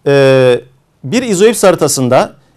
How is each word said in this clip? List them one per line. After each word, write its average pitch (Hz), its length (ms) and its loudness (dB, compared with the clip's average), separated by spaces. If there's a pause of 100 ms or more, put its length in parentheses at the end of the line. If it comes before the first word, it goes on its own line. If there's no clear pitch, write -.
e, 131 540 2 (420)
bir 202 200 -6
izoips 214 400 0
haritasında 147 680 0 (240)